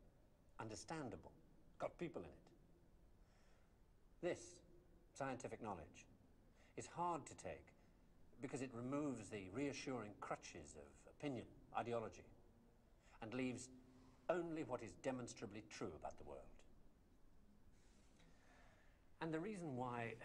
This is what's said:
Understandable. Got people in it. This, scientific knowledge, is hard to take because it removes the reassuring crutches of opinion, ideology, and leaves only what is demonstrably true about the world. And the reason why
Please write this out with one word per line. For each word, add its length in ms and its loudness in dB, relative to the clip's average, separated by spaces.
Understandable. 720 0
Got 200 2
people 240 2
in 60 -6
it. 220 -12
This, 120 4
scientific 500 2
knowledge, 440 -2
is 100 -2
hard 400 4
to 100 -6
take 300 -2
because 200 2
it 120 2
removes 540 4
the 160 0
reassuring 560 2
crutches 560 -2
of 60 -8
opinion, 320 2
ideology, 460 4
and 100 0
leaves 360 4
only 360 6
what 180 2
is 100 -4
demonstrably 680 2
true 300 2
about 180 -2
the 60 -6
world. 160 -4
And 120 6
the 80 6
reason 360 2
why 380 4